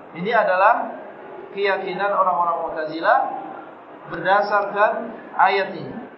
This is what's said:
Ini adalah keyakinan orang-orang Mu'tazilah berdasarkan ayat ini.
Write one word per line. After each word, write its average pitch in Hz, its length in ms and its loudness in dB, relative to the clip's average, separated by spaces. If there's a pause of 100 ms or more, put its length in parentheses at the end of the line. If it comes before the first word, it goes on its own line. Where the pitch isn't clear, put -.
(160)
Ini 185 180 -2
adalah 202 400 6 (800)
keyakinan 190 560 0
orang-orang 175 460 2 (100)
Mu'tazilah 160 520 0 (920)
berdasarkan 202 840 2 (460)
ayat 190 400 4
ini. - 180 -10 (220)